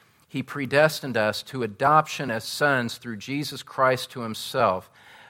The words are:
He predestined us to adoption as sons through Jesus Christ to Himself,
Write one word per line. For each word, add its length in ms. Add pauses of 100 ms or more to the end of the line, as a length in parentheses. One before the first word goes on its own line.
(280)
He 160
predestined 760
us 260
to 200
adoption 680
as 120
sons 540
through 200
Jesus 460
Christ 480
to 100
Himself, 680 (400)